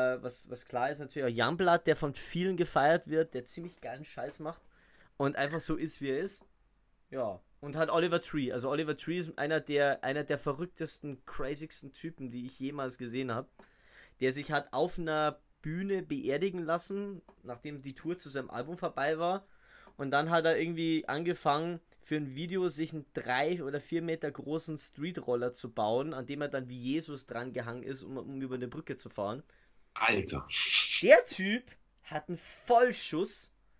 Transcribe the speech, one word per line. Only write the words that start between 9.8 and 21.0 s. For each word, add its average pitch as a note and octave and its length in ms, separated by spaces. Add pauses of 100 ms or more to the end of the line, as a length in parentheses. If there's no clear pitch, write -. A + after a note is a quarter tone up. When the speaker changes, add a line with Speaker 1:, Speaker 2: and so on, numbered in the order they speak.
Speaker 1:
einer C#3+ 200
der C#3+ 140
verrücktesten, D3 880
crazigsten D3+ 680
Typen, D3+ 360
die B2 160
ich C3 140
jemals C3 400
gesehen B2 340
hab. A#2 160 (680)
Der C3 140
sich C#3+ 180
hat C#3+ 220
auf E3 260
einer D#3 400 (220)
Bühne F#3 420
beerdigen D#3 600
lassen, G3 580 (220)
nachdem C#3+ 380
die C3+ 140
Tour F3 220
zu D3+ 120
seinem C3 220
Album C#3+ 260
vorbei D#3 420
war. F3+ 280 (500)
Und C#3 140
dann D3+ 180
hat E3 160
er E3 120
irgendwie E3 500